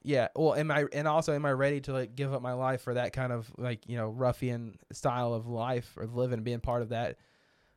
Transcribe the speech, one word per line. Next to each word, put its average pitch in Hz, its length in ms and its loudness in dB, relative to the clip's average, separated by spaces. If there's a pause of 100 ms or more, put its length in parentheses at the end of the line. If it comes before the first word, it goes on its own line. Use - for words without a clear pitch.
Yeah. 131 320 2
Well, 151 200 4
am 151 160 2
I, 147 200 4
and 147 160 0
also, 156 260 4
am 147 120 0
I 139 60 4
ready 139 300 2
to, 135 120 -4
like, 127 220 -2
give 135 180 -2
up 127 80 -2
my 123 120 -2
life 131 280 0
for 123 140 -2
that 120 180 0
kind 127 180 -2
of, 117 260 -4
like, 120 300 -4
you 120 80 -4
know, 110 140 -2
ruffian 120 680 0 (120)
style 120 440 0
of 113 120 -4
life 120 480 -2
or 110 120 -6
living, 120 360 0
being 120 160 -2
part 120 220 0
of 110 80 -4
that? 117 280 -4 (600)